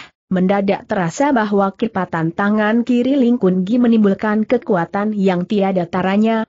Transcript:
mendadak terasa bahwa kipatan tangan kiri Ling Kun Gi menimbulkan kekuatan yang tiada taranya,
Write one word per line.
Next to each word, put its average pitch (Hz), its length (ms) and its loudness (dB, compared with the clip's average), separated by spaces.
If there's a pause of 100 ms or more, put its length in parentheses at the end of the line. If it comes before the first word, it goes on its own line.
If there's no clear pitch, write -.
(260)
mendadak 190 640 0
terasa 202 400 -2
bahwa 208 400 0
kipatan 175 640 -4
tangan 214 480 0
kiri 240 320 0
Ling 240 240 2
Kun 185 240 2
Gi 208 160 -2
menimbulkan 214 640 2
kekuatan 214 720 -2
yang 185 320 0
tiada 190 400 0
taranya, 208 640 0